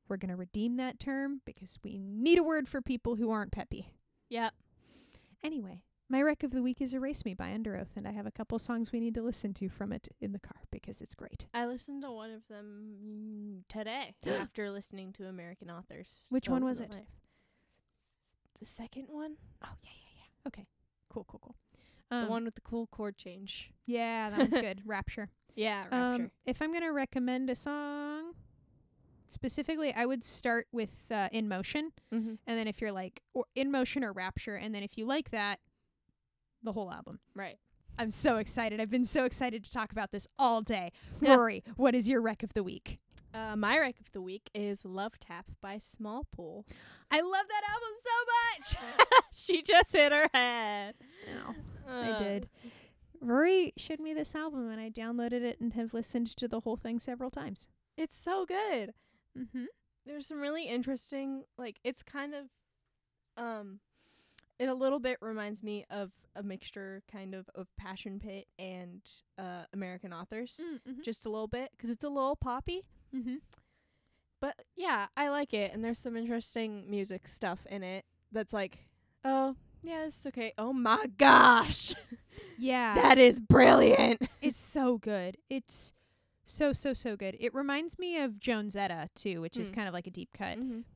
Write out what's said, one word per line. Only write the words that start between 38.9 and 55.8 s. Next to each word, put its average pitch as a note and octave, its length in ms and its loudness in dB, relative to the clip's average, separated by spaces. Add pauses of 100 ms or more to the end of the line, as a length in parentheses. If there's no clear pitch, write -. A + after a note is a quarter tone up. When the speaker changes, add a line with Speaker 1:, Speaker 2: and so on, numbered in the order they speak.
Speaker 1:
been B3 140 2
so B3+ 200 2
excited B3 400 -2
to - 60 -14
talk A3 220 -6
about G3+ 200 -6
this G3+ 140 -6 (120)
all A#3 240 4
day. F#3+ 280 -4 (160)
Speaker 2:
<laughs> - 140 -14
Yeah. C4+ 140 12
Speaker 1:
Rory, A3+ 280 6 (140)
what B3 180 6
is A#3 140 2
your C4 140 4
rec A3 200 -2
of A3 120 -10
the G#3 100 0
week? - 340 -10 (360)
Speaker 2:
Uh, A3 220 -8
my A3 220 4
rec C4+ 220 0
of - 120 -20
the F#3+ 100 -8
week F#3 320 -10
is G3+ 320 -4
Love F#3+ 340 -6
Tap F3 260 -14 (140)
by G3+ 180 -10
Small A3 460 -10 (100)
Pools. G3+ 300 -14 (460)
Speaker 1:
I D4+ 100 4
love F#4+ 280 0
that G#4 200 -2
album A4+ 200 -4 (140)
so A#4 800 0 (160)
much! A#4+ 120 8 (140)
Speaker 2:
<laughs> - 120 -20
She E4 280 0
just F4+ 300 8
hit D4 200 8
her D4 200 6
head. A3 640 0 (320)
Speaker 1:
No, - 280 -8 (380)
Speaker 2:
Uh. A#3 240 -2
Speaker 1:
I - 20 -2
did. G3+ 300 -2 (720)
Rory D#4 560 4
showed D#4 240 -8
me D#4 140 -6
this D4+ 200 -4
album, D4 360 -6
and A3 100 -10
I A3 100 -8
downloaded A#3 520 -2
it A#3+ 180 -4
and A#3 140 -2
have A3+ 200 -4